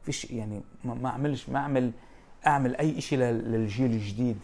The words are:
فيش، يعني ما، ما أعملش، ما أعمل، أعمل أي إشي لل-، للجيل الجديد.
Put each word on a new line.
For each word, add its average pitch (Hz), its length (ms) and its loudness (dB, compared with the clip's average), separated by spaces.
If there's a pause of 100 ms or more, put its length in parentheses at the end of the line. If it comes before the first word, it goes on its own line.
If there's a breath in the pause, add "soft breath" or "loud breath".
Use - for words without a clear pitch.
فيش، - 280 -6
يعني 107 300 -6 (240)
ما، 123 100 -4
ما 123 140 -4
أعملش، 135 400 -2
ما 131 100 0
أعمل، 131 340 2 (540 loud breath)
أعمل 139 300 4
أي 151 220 0
إشي 143 180 0
لل-، 117 360 2
للجيل 113 380 2
الجديد. 110 540 0